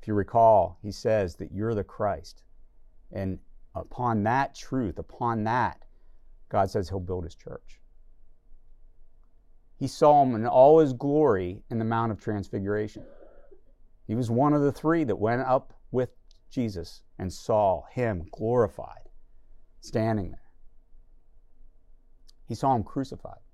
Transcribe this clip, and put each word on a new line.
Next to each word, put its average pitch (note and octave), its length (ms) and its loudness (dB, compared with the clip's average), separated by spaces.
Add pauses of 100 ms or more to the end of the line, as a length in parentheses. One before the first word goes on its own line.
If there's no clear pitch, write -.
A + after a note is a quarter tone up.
If - 60 -12
you G#2+ 80 0
recall, G2+ 640 4
he G#2 100 -10
says G#2 440 0
that - 160 -12
you're G#2+ 240 -4
the G2+ 80 -2
Christ. - 600 -6 (720)
And F#2+ 240 -4 (340)
upon A2 500 -2
that B2+ 300 0
truth, A#2+ 460 -4
upon A2+ 460 -4
that, A2+ 400 -2 (640)
God G2 200 0
says F#2+ 200 -4
he'll F#2+ 100 -6
build F2+ 240 -6
his E2+ 100 -12
church. - 480 -18 (2000)
He C3+ 100 -6
saw D3 340 6
him B2+ 140 2
in A2 100 -2
all C3+ 340 8
his C#3+ 140 4
glory A#2+ 760 0
in A#2 100 -4
the A2+ 60 -2
Mount A2+ 260 0
of G2+ 80 -6
Transfiguration. G#2 840 -6 (1000)
He A2 100 -4
was A#2 140 -2
one C3+ 240 4
of D3 80 2
the C#3+ 100 2
three D#3+ 340 0
that G#2+ 100 0
went A#2 260 0
up C3 320 -2 (180)
with B2 180 -2 (420)
Jesus G2+ 500 -6 (160)
and F#2+ 140 -6
saw G2+ 600 0
him G#2+ 400 -4
glorified, G#2+ 800 -2 (680)
standing A2 520 -4
there. - 100 -14 (2000)
He A#2+ 80 -8
saw C3+ 200 2
him G#2+ 80 0
crucified. - 560 -8 (140)